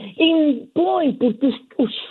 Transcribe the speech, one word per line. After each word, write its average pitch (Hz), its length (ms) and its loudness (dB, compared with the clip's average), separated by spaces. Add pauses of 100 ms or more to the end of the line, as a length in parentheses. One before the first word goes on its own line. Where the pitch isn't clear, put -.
(180)
impõe, 320 960 2
porque 254 340 0
os, 247 80 0 (240)
os 254 180 -2 (140)